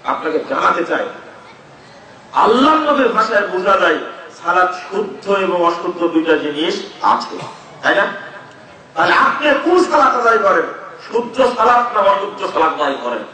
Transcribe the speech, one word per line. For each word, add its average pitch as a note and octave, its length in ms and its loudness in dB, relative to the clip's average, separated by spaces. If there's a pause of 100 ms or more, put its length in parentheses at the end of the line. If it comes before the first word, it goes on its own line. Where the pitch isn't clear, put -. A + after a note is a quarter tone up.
আপনাকে D3 360 -2
জানাতে E3+ 460 0
চাই, D#3 200 -2 (1300)
আল্লাহর B3+ 440 4
নবীর C#4+ 300 2
ভাষায় G#3 400 0
বোঝা F#3 300 0
যায় E3 200 2 (460)
সালাত F3+ 300 2
শুদ্ধ - 580 -6
এবং F3+ 340 0
অশুদ্ধ E3+ 420 -2
দুইটা D#3 300 2
জিনিস D3+ 460 -4 (180)
আছে, - 360 -2 (460)
তাই C3+ 120 2
না? G3+ 100 2 (920)
তাহলে C4 180 2
আপনি C4+ 360 2 (140)
কোন F4 200 4
সালাত C#4 320 2
আদায় A#3 220 2
করেন, F3+ 280 2 (460)
শুদ্ধ A#3 300 -2 (160)
সালাত A3+ 400 2
না G3 140 4
অশুদ্ধ G3 420 -4
সালাত C#3 200 2
আদায় C#3 300 -2
করেন A#2+ 160 -4 (140)